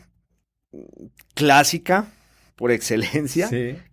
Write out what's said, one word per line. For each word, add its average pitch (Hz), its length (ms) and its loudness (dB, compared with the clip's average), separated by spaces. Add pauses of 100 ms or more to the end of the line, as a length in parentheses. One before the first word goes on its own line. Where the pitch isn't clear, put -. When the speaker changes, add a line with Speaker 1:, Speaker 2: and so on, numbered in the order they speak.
(1300)
Speaker 1:
clásica 160 720 2 (500)
por 120 160 0
excelencia, 135 760 -2
Speaker 2:
Sí. 123 260 -6 (180)